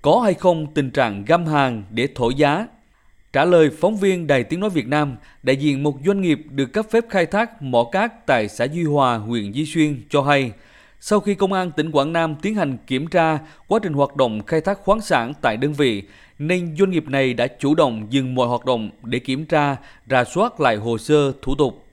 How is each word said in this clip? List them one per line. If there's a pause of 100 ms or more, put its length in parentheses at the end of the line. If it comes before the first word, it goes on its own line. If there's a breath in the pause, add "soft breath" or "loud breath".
Có
hay
không
tình
trạng
găm
hàng
để
thổi
giá? (640)
Trả
lời (100)
phóng
viên
Đài
Tiếng
Nói
Việt
Nam, (280 soft breath)
đại
diện
một
doanh
nghiệp (100)
được
cấp
phép
khai
thác
mỏ
cát
tại
xã
Duy
Hòa,
huyện
Duy
Xuyên
cho
hay, (480 soft breath)
sau
khi
Công
an
tỉnh
Quảng
Nam
tiến
hành (100)
kiểm
tra (280 loud breath)
quá
trình
hoạt
động
khai
thác
khoáng
sản
tại
đơn
vị, (360 loud breath)
nên
doanh
nghiệp
này
đã
chủ
động
dừng
mọi
hoạt
động (140)
để
kiểm
tra, (340 loud breath)
rà
soát
lại
hồ
sơ, (100)
thủ
tục.